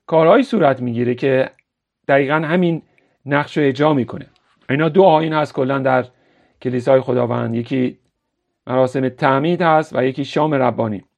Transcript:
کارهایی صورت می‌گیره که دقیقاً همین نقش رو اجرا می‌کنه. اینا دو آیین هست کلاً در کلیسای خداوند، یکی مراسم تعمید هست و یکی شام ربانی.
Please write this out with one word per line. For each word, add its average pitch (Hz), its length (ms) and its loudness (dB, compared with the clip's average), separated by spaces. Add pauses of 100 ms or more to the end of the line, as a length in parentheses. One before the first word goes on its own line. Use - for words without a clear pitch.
کارهایی 165 380 4
صورت 143 380 0
می‌گیره 123 340 -2
که 131 340 0 (580)
دقیقاً 139 260 2
همین 165 480 0 (440)
نقش 143 320 -2
رو 151 60 2
اجرا 143 300 2
می‌کنه. 127 320 -4 (440)
اینا 151 200 0
دو 185 140 4
آیین 156 300 2
هست 151 200 -2
کلاً 135 260 -2
در 127 260 0 (560)
کلیسای 131 400 0
خداوند، 120 540 -2
یکی 127 420 -4 (720)
مراسم 127 420 0
تعمید 147 520 0
هست 156 340 0
و 127 100 0
یکی 135 200 -4
شام 151 280 0
ربانی. 117 500 -2 (140)